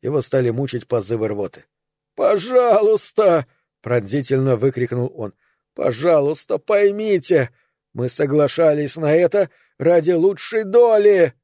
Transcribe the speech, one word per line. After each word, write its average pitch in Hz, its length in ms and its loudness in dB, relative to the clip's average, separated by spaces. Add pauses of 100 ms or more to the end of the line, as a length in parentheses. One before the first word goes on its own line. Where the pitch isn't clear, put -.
его 135 180 -4
стали 123 300 -2
мучить 127 380 -6
позывы 110 400 -4
рвоты. 101 360 -8 (520)
«Пожалуйста!» 214 1300 2 (420)
пронзительно 127 680 -2
выкрикнул 123 580 -4
он. 107 200 -12 (400)
«Пожалуйста, 147 840 -2
поймите! 202 920 0 (440)
Мы 123 140 -6
соглашались 147 880 0
на 156 180 0
это 175 340 2 (300)
ради 165 320 2
лучшей 196 540 0
доли!» 208 800 4